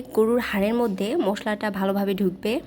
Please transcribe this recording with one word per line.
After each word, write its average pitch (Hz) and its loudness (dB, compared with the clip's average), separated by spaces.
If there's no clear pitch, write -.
গরুর 226 4
হাড়ের 208 0
মধ্যে 202 0
মশলাটা 208 -2
ভালোভাবে 196 2
ঢুকবে 190 0